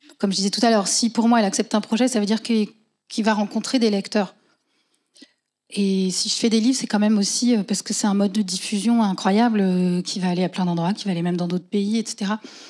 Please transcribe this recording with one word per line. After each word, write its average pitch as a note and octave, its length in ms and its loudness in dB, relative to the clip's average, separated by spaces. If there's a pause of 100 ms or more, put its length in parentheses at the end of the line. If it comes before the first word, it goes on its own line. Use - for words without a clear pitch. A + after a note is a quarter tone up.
(180)
comme G3+ 140 0
je F3 60 -2
disais G3 120 -2
tout - 160 -2
à A#3 40 6
l'heure, G3+ 180 4
si - 220 0
pour A3+ 180 0
moi A#3 120 4
elle G#3 60 4
accepte G3+ 300 -2
un G#3 60 0
projet, A#3 260 0
ça A#3+ 120 -2
veut G#3 60 0
dire A3 160 0
qu'il, G#3+ 260 0 (420)
qu'il A3 140 -4
va A3 100 2
rencontrer G#3 460 -2
des A3 100 2
lecteurs. G3 460 -2 (1300)
Et F#3+ 420 0
si G#3 180 -4
je - 60 -2
fais A#3 140 0
des A3+ 100 4
livres, B3+ 180 2
c'est A#3+ 100 -6
quand G#3+ 120 0
même G#3 180 4
aussi, A#3 380 2
euh, G3+ 80 2
parce - 200 -4
que G#3+ 100 -6
c'est - 140 -2
un G3 60 2
mode G3+ 180 2
de G#3+ 100 0
diffusion G3+ 600 -2
incroyable, G#3 600 2
euh, F3+ 400 2
qui - 180 -8
va F3+ 100 0
aller F3+ 140 0
à F3 60 0
plein F#3 160 -2
d'endroits, E3+ 280 0
qui G#3+ 120 -10
va G3 60 -2
aller E3+ 100 -2
même F3 160 0
dans F3 100 -2
d'autres F3 200 -4
pays, G#3 300 -2
et A3 80 -2
cetera. G#3+ 360 -6 (280)